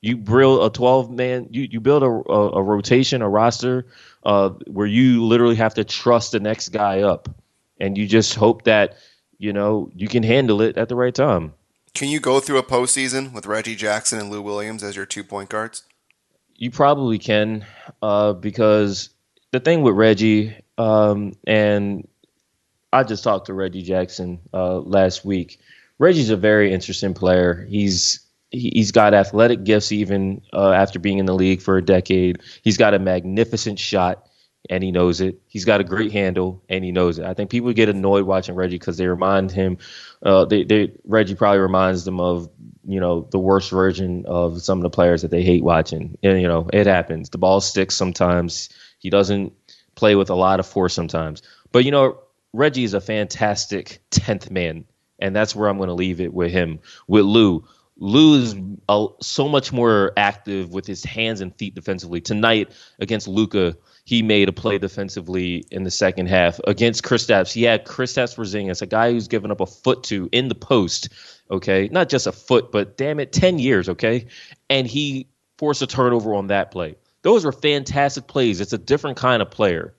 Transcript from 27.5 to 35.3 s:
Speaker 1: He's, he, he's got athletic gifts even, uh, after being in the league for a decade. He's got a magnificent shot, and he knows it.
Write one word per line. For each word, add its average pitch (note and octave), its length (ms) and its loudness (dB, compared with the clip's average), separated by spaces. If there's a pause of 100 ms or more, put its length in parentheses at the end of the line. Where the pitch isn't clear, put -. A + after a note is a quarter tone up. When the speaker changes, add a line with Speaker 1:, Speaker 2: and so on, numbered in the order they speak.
Speaker 1:
He's, G2 520 -2 (300)
he, B2 240 -6
he's G#2+ 180 2
got G#2 220 6
athletic G#2 500 4
gifts G#2+ 280 2
even, G2 500 -4 (100)
uh, G2 200 4
after G2 260 2
being G2 200 -2
in F#2+ 80 0
the F#2 80 0
league F#2 280 2
for F#2+ 140 0
a F#2 80 0
decade. F2+ 560 2 (220)
He's G#2 140 0
got G#2 180 4
a G2 40 4
magnificent F#2+ 800 -2
shot, F#2 480 -2 (420)
and F#2 140 -4
he F#2+ 80 -4
knows F2 300 0
it. F#2 260 -4